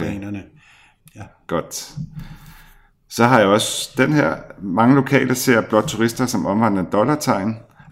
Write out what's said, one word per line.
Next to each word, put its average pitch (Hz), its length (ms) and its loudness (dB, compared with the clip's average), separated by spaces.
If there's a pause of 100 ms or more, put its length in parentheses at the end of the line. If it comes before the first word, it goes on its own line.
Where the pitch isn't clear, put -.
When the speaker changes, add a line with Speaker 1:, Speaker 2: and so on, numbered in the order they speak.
Speaker 1:
cubanerne. 98 420 -8 (720)
Ja. 104 60 -18 (240)
Speaker 2:
Godt. - 460 -8 (1160)
Så 117 140 0
har 123 140 4
jeg 101 100 6
også - 480 0
den 131 160 2
her. 104 220 2 (280)
Mange 110 320 4
lokale 131 400 2
ser 123 260 2
blot 107 280 2
turister 113 380 -2
som 107 200 -4
omvandrende 98 440 0
dollartegn, 110 680 0 (360)